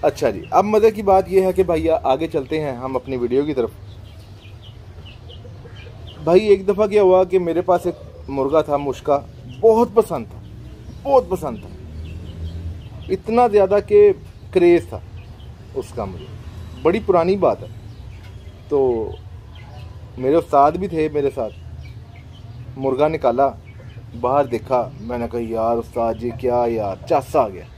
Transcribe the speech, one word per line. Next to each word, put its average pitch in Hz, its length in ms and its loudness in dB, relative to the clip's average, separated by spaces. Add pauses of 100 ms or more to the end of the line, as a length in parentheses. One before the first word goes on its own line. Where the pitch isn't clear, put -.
अच्छा 143 280 2
जी, 90 100 -8 (120)
अब 185 120 4
मज़े 214 260 4
की 214 120 -8
बात 190 260 4
यह 190 160 4
है 185 80 2
कि 185 100 2
भैया 160 320 2 (100)
आगे 139 220 0
चलते 156 320 -4
हैं 143 180 -4
हम 131 180 -8
अपनी 135 220 -4
video 123 280 0
की 151 80 -4
तरफ। 117 180 0 (2500)
भाई 175 220 8
एक 196 180 6
दफ़ा 202 220 2
क्या 202 140 4
हुआ 185 220 8
कि 185 160 2
मेरे 170 220 0
पास 175 260 2
एक 175 80 -4 (340)
मुर्गा 139 320 2
था 151 160 0
मुश्का, 143 380 0 (460)
बहुत 226 320 6
पसंद 165 340 2
था, - 140 -18 (640)
बहुत 262 260 2
पसंद 151 300 -6
था, - 100 -16 (1400)
इतना 233 340 2
ज़्यादा 202 340 4
कि 208 300 8 (420)
craze 175 320 6
था - 160 -12 (760)
उसका 117 280 -8
मुझे। 92 220 -12 (560)
बड़ी 226 160 2
पुरानी 180 380 2
बात 143 240 2
है, - 80 -14 (1000)
तो 127 440 0 (1040)
मेरे 131 180 2
उस्ताद 156 420 4
भी 190 100 -4
थे 156 220 -2
मेरे 147 200 -2
साथ। - 1500 -12
मुर्गा 135 300 2
निकाला, 139 400 2 (680)
बाहर 127 320 2
देखा, 120 340 -2 (200)
मैंने 117 260 -6
कहा 120 140 -6
यार 113 360 -2
उस्ताद 117 400 -4
जी 117 140 -6
क्या 120 360 0
यार 104 420 -4
चस 151 260 0
आ 127 120 4
गया। 90 180 -12 (120)